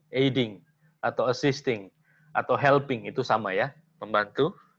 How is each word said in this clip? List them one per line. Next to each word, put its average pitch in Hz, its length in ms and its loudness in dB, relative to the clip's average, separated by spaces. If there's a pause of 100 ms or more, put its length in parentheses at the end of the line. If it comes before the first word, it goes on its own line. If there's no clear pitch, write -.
(120)
aiding, 123 480 0 (400)
atau 117 320 0
assisting, 120 560 -2 (480)
atau 127 240 0
helping, 139 480 2
itu 107 160 -4
sama 104 320 0
ya, 131 160 -2 (320)
membantu. 107 480 0 (260)